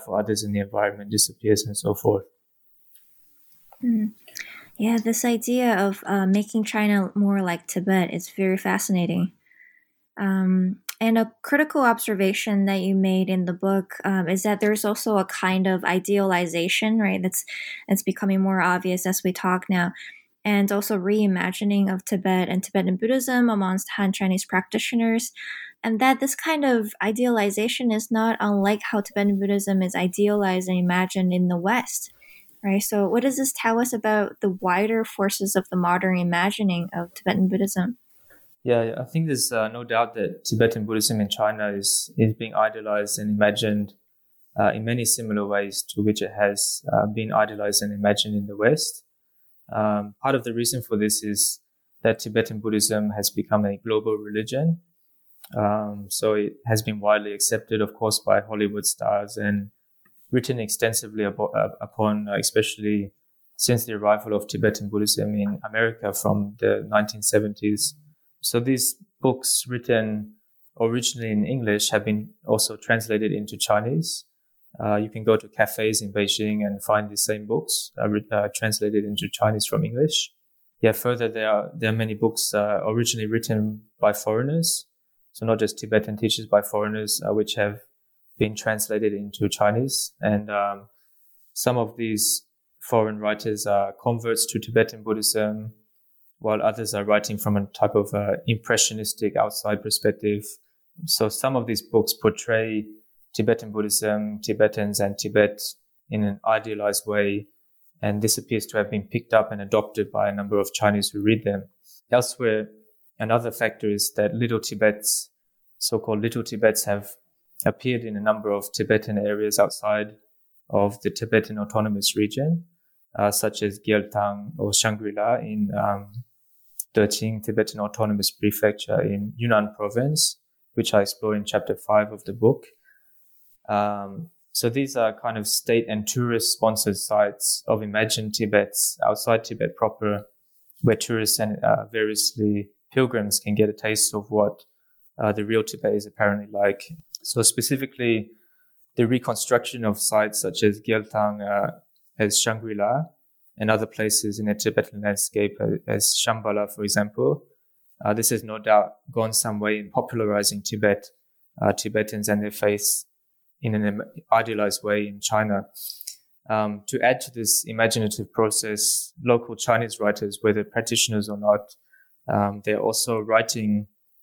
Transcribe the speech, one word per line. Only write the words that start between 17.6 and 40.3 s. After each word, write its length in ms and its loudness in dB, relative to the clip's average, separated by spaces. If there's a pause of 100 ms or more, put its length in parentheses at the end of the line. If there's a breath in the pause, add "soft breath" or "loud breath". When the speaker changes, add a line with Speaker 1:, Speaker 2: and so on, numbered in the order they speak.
Speaker 2:
that's 140 2
becoming 380 0
more 200 2
obvious 460 0
as 160 -2
we 100 0
talk 360 0
now. 240 2 (520 loud breath)
And 280 2
also 240 0
reimagining 960 2
of 120 -6
Tibet 440 2
and 160 -2
Tibetan 320 0
Buddhism 520 2
amongst 480 0
Han 160 2
Chinese 320 0
practitioners. 880 0 (540 loud breath)
And 160 0
that 180 4
this 160 0
kind 300 0
of 360 2
idealization 920 2
is 180 -2
not 300 2
unlike 400 2 (100)
how 100 0
Tibetan 380 0
Buddhism 440 2
is 120 -2
idealized 760 2
and 100 2
imagined 540 2
in 140 2
the 100 0
West, 560 -2 (520 loud breath)
right? 180 2
So 240 2
what 160 2
does 140 2
this 180 -2
tell 240 0
us 140 0
about 480 0
the 100 2
wider 540 0
forces 500 -2
of 140 0
the 80 -4
modern 420 2
imagining 760 0
of 220 -6
Tibetan 320 2
Buddhism? 520 0 (640 soft breath)
Speaker 1:
Yeah, 340 2
I 60 -6
think 220 -2
there's, 260 0
uh, 160 0
no 160 -10
doubt 320 0
that 280 -4